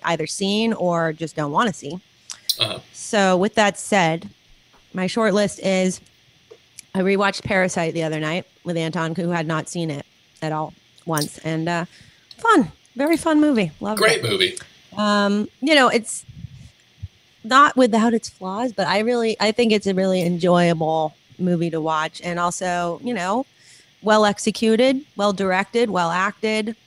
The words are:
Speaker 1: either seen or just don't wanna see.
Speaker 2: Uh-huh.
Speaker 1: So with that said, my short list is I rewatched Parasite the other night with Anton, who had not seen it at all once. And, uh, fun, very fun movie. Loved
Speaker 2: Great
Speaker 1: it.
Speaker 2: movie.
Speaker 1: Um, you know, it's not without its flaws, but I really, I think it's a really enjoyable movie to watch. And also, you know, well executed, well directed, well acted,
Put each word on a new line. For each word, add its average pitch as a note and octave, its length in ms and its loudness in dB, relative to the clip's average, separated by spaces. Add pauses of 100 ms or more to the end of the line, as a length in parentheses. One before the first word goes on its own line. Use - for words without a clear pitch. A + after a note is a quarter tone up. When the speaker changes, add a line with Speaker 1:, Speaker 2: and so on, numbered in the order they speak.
Speaker 1:
either D#3+ 220 -2
seen G#3 480 -2
or E3 400 0
just D#3+ 200 -8
don't D3 180 -4
wanna G3+ 200 0
see. D3+ 260 -12 (600)
Speaker 2:
Uh-huh. G#2 220 -4 (120)
Speaker 1:
So F#3+ 460 2
with G3+ 160 0
that G3+ 240 2
said, F3 500 0 (640)
my F#3 140 -4
short A3 260 0
list G#3 280 0
is F#3 400 0 (920)
I F#3+ 40 -2
rewatched G3 460 0
Parasite F#3 500 0
the E3 80 -2
other D#3 180 -2
night D#3 240 -4 (200)
with E3+ 120 -4
Anton, D#3+ 380 -4
who F3 160 -4
had E3+ 160 -2
not D#3 220 -4
seen E3 220 -6
it C#3+ 140 -8 (380)
at D#3 100 -4
all D#3 220 -6 (320)
once. D#3 320 -2
And, D#3+ 280 -4
uh, E3+ 200 -2 (500)
fun, F#4+ 360 2 (240)
very D4+ 200 0
fun D4+ 240 2
movie. A#3 300 2 (100)
Loved G#3 200 -4
Speaker 2:
Great A3 180 4
Speaker 1:
it. - 60 -6
Speaker 2:
movie. F#3 340 0 (400)
Speaker 1:
Um, G#3 500 2 (140)
you D#4 120 2
know, C4 140 6
it's - 380 -2 (1160)
not C4+ 320 6
without A#3 360 4
its A3+ 160 -2
flaws, G3+ 440 -6
but F#3+ 160 -2
I F#3+ 100 2
really, A3+ 420 0
I G#3+ 120 2
think A3+ 200 2
it's G#3 140 0
a G3 80 0
really F#3 260 2
enjoyable E3+ 920 2 (240)
movie F3 320 0
to D#3+ 100 -4
watch. D#3+ 420 -2
And F3 160 -6
also, F3 640 -2
you A#3+ 120 -6
know, G3 320 -2 (560)
well G#3+ 220 4
executed, A3 800 2 (100)
well G3+ 200 0
directed, G3 560 0
well F3 200 0
acted, G#3+ 640 -2 (120)